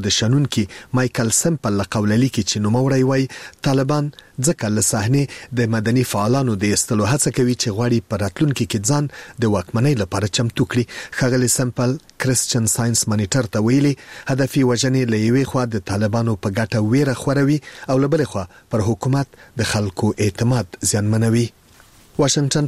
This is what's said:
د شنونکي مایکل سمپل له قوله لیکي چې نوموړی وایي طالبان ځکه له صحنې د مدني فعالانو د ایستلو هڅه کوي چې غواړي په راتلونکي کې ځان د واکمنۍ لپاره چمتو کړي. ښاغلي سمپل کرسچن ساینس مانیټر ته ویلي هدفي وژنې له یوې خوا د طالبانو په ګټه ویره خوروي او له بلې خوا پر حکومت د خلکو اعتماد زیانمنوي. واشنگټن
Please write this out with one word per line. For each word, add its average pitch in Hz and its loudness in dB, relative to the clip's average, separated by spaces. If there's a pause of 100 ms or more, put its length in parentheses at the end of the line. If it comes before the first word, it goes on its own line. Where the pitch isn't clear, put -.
د 101 0
شنونکي 127 2 (360)
مایکل 127 0 (100)
سمپل 131 0
له 98 0 (100)
قوله 107 2
لیکي 127 0
چې 104 -2
نوموړی 131 2
وایي 135 0 (400)
طالبان 143 0 (400)
ځکه 117 0
له 110 0
صحنې 123 -2
د 120 2
مدني 117 2
فعالانو 117 2
د 104 2
ایستلو 107 0
هڅه 143 0
کوي 123 2
چې 107 -4
غواړي 120 0 (140)
په 95 -2
راتلونکي 123 0
کې 113 0 (100)
ځان 147 0 (320)
د 107 2
واکمنۍ 117 0
لپاره 101 -4
چمتو 117 0
کړي. 120 2 (360)
ښاغلي 123 2
سمپل 127 0 (300)
کرسچن 117 0
ساینس 117 0
مانیټر 107 0
ته 107 0
ویلي 139 4 (380)
هدفي 135 2
وژنې 127 2
له 107 2 (100)
یوې 127 4 (100)
خوا 127 0
د 98 -4
طالبانو 110 0 (100)
په 98 -2
ګټه 113 -2 (160)
ویره 135 2
خوروي 143 2 (280)
او 131 2
له 139 2
بلې 151 2
خوا 95 -4 (280)
پر 107 0
حکومت 131 -2 (220)
د 107 -2
خلکو 104 0 (140)
اعتماد 117 -2
زیانمنوي. 113 2 (720)
واشنگټن 147 2